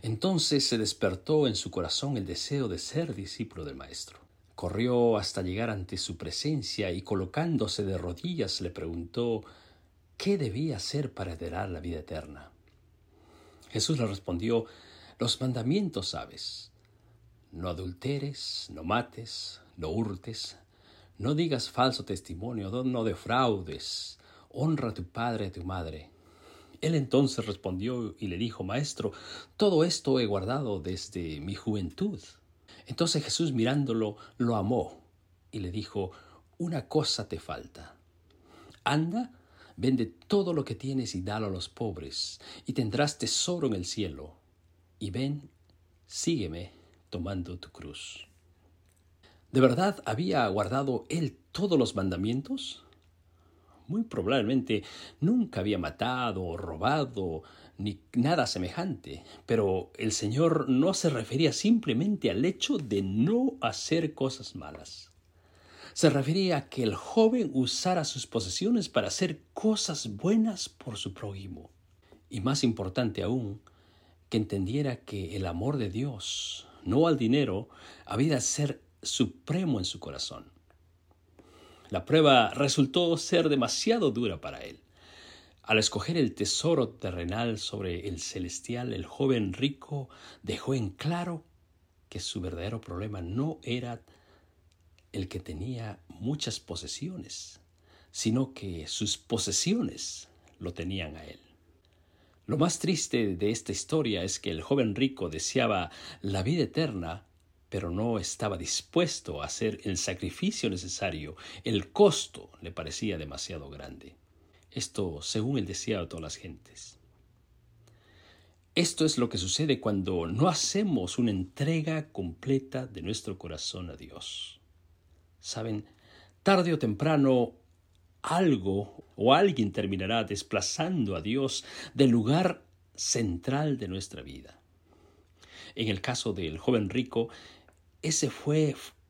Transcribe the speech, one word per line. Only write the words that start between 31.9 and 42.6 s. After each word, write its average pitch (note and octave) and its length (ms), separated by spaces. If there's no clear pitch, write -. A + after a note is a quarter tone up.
Entonces D#3+ 360
Jesús E3 300
mirándolo, A#2 640
lo A#2 180
amó G#2+ 420
y A2+ 60
le F#2 120
dijo: G2+ 400
"Una E3 320
cosa - 400
te E2 100
falta. - 580
Anda, E3+ 480
vende A#2 300
todo F3+ 480
lo D3 100
que A2+ 100
tienes C3 400
y F#2 60
dalo G#2 280
a - 20
los F2+ 180
pobres, - 720